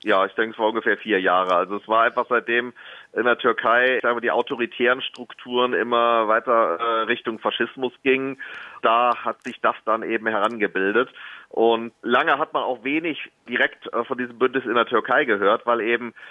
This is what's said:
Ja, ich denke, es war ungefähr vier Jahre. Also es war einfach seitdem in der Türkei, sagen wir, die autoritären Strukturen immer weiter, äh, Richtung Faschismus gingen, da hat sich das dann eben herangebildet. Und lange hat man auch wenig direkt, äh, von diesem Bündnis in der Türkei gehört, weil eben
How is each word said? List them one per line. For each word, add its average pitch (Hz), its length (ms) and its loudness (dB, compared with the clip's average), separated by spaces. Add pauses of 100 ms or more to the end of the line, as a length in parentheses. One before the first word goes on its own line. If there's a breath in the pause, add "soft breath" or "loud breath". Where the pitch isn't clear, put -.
Ja, 98 220 4
ich 101 80 -4
denke, 113 200 -2
es - 60 -10
war 110 80 2
ungefähr 110 300 0
vier 101 220 0
Jahre. 90 360 2
Also 92 200 0
es 101 120 -10
war 113 160 4
einfach 120 260 0
seitdem 120 420 -2 (400 loud breath)
in 117 140 -2
der 120 120 2
Türkei, 120 640 2
sagen 120 140 0
wir, 113 60 -6
die 117 100 0
autoritären 123 720 0
Strukturen 123 720 -4
immer 117 560 2
weiter, 110 500 2
äh, 113 220 -2
Richtung 113 380 -4
Faschismus 123 520 -4 (100)
gingen, 135 360 0 (440 loud breath)
da 120 320 4 (120)
hat - 180 -6
sich 120 160 -12
das 113 240 0
dann 110 200 0
eben 110 240 -4
herangebildet. 104 800 0 (400 loud breath)
Und 113 420 0 (100)
lange 135 360 2
hat 156 160 -4
man 139 100 0
auch 117 220 -6
wenig 160 440 -4 (200)
direkt, - 440 -4
äh, 117 120 -2
von 127 120 -6
diesem 120 220 -8
Bündnis 127 240 0
in 117 120 -2
der 117 100 4
Türkei 123 400 2
gehört, 104 400 2
weil 120 160 0
eben 117 320 -2 (180 loud breath)